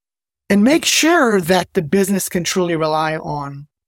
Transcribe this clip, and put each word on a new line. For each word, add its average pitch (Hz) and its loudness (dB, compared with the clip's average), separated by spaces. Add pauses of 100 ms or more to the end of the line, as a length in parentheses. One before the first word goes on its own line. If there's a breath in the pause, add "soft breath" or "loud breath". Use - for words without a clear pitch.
(500)
and 202 4
make 311 4
sure 285 2
that 175 0
the 190 -2
business 190 0
can 175 -4
truly 175 -2
rely 156 -2
on, 143 -10 (200)